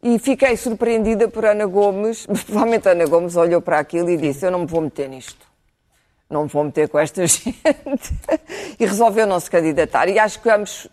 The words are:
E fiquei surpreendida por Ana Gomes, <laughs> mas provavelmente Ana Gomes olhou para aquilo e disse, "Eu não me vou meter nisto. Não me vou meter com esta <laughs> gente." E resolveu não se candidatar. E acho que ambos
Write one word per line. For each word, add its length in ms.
E 140
fiquei 380
surpreendida 720
por 160
Ana 200
Gomes, 640
<laughs> 20
mas 140
provavelmente 460
Ana 180
Gomes 300
olhou 240
para 180
aquilo 320
e 60
disse, 280
"Eu 60
não 100
me 60
vou 140
meter 280
nisto. 380
Não 140
me 60
vou 160
meter 240
com 100
esta 240
<laughs> 40
gente." 280
E 40
resolveu 440
não 100
se 100
candidatar. 600
E 100
acho 220
que 100
ambos 420